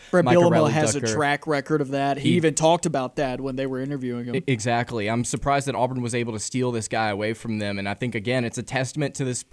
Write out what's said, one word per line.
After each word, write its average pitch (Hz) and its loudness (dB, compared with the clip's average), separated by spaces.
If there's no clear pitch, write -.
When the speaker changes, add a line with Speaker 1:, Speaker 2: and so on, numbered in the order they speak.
Speaker 1:
Brett 175 4
Speaker 2:
Micah 175 6
Speaker 1:
Bielema 170 6
Speaker 2:
Riley 160 4
Speaker 1:
has 156 4
Speaker 2:
Ducker. 131 -2
Speaker 1:
a - 2
track 143 0
record 147 0
of 135 -2
that. 139 0
He 139 0
Speaker 2:
He 170 6
Speaker 1:
even 160 4
talked 160 4
about 139 -2
that 131 -2
when 135 -6
they 135 -2
were 131 -4
interviewing 127 -4
him. 120 -4
Speaker 2:
E-, 135 -2
exactly. 117 0
I'm 117 0
surprised 139 0
that 135 -4
Auburn 123 0
was 120 -4
able 120 -2
to 107 -6
steal 123 -2
this 113 -4
guy 113 0
away 104 -2
from 113 -4
them. 101 -4
And 98 -4
I 101 -4
think, 123 -4
again, 120 0
it's 113 -6
a 117 -6
testament 135 -4
to 139 -4
this 123 -4